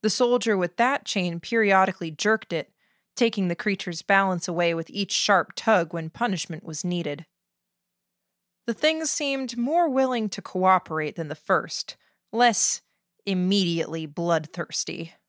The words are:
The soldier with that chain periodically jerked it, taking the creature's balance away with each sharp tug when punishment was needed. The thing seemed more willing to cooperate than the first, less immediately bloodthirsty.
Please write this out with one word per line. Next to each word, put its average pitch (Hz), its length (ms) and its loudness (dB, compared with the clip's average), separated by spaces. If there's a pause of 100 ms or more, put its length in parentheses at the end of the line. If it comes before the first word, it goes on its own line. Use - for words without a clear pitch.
The 214 80 0
soldier 240 480 2
with 180 200 -2
that 254 280 0
chain 175 340 -4
periodically 190 720 2
jerked 214 400 -2
it, 160 220 -6 (420)
taking 226 320 0
the 175 80 0
creature's 190 460 -6
balance 196 460 2
away 170 260 0
with 165 160 -6
each 196 220 -4
sharp - 440 2
tug 180 380 0
when 165 160 -6
punishment 180 540 -4
was 160 200 -8
needed. 160 420 -4 (1400)
The 233 80 -4
thing 320 320 0
seemed 269 500 -4
more 302 320 2
willing 254 420 0
to - 120 -10
cooperate 180 760 2
than 160 140 -6
the 151 60 -6
first, - 600 -2 (380)
less 233 480 2 (440)
immediately 180 800 0
bloodthirsty. 165 1080 -4 (160)